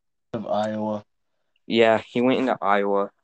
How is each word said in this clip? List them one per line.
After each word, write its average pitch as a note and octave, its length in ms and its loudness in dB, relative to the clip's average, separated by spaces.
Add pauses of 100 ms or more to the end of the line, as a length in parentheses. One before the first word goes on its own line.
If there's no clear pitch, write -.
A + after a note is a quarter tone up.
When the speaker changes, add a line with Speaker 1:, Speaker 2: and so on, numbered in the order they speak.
(340)
Speaker 1:
of G#2+ 140 -8
Iowa. G#2+ 560 -4 (640)
Speaker 2:
Yeah, A2+ 440 4
he B2 120 -4
went B2 180 2
into B2+ 220 -2
Iowa. G2+ 500 0 (120)